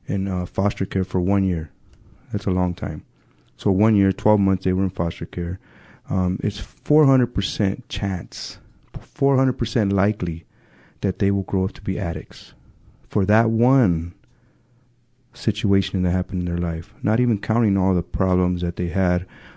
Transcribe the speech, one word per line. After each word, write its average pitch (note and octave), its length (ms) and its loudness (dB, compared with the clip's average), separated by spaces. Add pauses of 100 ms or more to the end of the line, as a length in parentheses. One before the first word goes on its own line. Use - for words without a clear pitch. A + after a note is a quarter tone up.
in, G2 220 -4
uh, F2+ 160 -2
foster G2 400 -2
care F#2 200 -2
for - 160 -2
one G2 220 2
year. E2+ 280 -2 (600)
That's G#2 140 -4
a G2 60 0
long F2+ 220 0
time. E2 300 -8 (520)
So - 140 -2
one G#2 260 4
year, G2 160 4
twelve G#2+ 280 2
months, G2 260 2
they F#2 80 2
were F#2 100 0
in F#2+ 60 -2
foster F2 380 -6
care. F2 320 -6 (500)
Um, F#2 320 0
it's - 160 -4
four - 480 0
hundred C3 220 4
percent - 640 -4
chance, - 680 -6 (420)
four C#3 380 0
hundred C3 220 2
percent G#2+ 340 0
likely F#2+ 520 0 (560)
that F#2+ 180 -2
they G2 100 2
will G2 140 0
grow F#2 220 0
up F#2+ 80 -6
to - 80 -16
be F#2 180 -6
addicts - 540 -8 (500)
for G#2 220 -2
that A2 260 4
one A2+ 640 2 (1200)
situation G2 680 0
that F2 80 2
happened F2+ 300 -2
in F2+ 40 -2
their F2 120 -2 (140)
life. E2 300 -8
Not A2 180 0
even A#2+ 200 0
counting A2 380 2
all F#2+ 160 2
the F2 100 2
problems F2+ 580 0
that F2 140 -2
they F2 120 -2
had F2 380 0 (320)